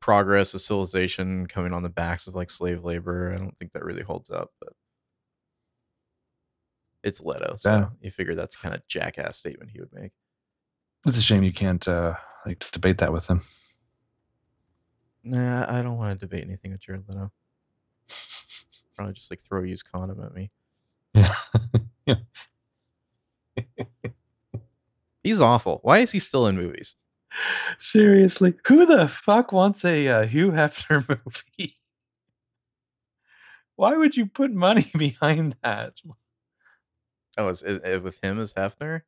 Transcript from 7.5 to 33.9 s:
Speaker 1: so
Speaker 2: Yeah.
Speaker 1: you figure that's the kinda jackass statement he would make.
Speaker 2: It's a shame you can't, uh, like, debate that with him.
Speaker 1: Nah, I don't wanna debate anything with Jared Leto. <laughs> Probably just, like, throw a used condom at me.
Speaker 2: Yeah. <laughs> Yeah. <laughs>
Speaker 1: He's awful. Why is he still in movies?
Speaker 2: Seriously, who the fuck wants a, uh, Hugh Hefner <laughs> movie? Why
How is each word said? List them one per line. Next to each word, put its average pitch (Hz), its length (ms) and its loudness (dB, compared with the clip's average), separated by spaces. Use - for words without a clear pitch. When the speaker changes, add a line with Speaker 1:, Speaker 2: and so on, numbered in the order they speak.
Speaker 1:
so 104 160 -2
Speaker 2:
Yeah. 101 180 2
Speaker 1:
you 101 100 -14
figure 87 240 -8
that's 85 220 -10
the - 60 -20
kinda 82 260 -10
jackass - 500 -8
statement - 320 -16
he 110 100 -20
would - 120 -18
make. 95 200 -18
Speaker 2:
It's 120 120 0
a 110 40 0
shame 104 200 4
you 92 100 2
can't, 90 360 -2
uh, 85 260 -2
like, - 240 -12
debate 92 280 0
that 76 140 0
with 85 160 -6
him. 90 140 2
Speaker 1:
Nah, 123 460 -2
I 123 140 -2
don't 120 140 -6
wanna 107 200 -4
debate 98 280 -10
anything 95 280 -12
with 95 100 -12
Jared 95 260 -14
Leto. 98 240 -10
<laughs> - 880 -20
Probably 101 180 -10
just, - 160 -20
like, 90 100 -14
throw 95 220 -6
a 92 40 -6
used 92 240 -10
condom 95 320 -10
at 101 120 -16
me. 95 160 -12
Speaker 2:
Yeah. 101 220 6
<laughs> 117 240 0
Yeah. 131 100 2
<laughs> - 580 -12
Speaker 1:
He's 208 160 2
awful. 117 420 4
Why 151 160 6
is 233 140 2
he 202 60 -2
still 127 280 0
in 98 100 2
movies? - 400 -8
Speaker 2:
Seriously, 196 760 6
who 311 200 10
the 269 220 6
fuck 226 440 2
wants 196 320 2
a, 151 240 2
uh, 110 180 4
Hugh 156 240 2
Hefner 151 580 0
<laughs> - 500 -6
movie? - 200 -12
Why 240 200 2